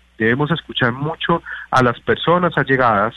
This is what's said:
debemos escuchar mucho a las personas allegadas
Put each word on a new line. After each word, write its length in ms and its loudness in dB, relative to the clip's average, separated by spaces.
debemos 340 0
escuchar 420 -2
mucho 500 -4
a 120 4
las 180 0
personas 560 0
allegadas 600 2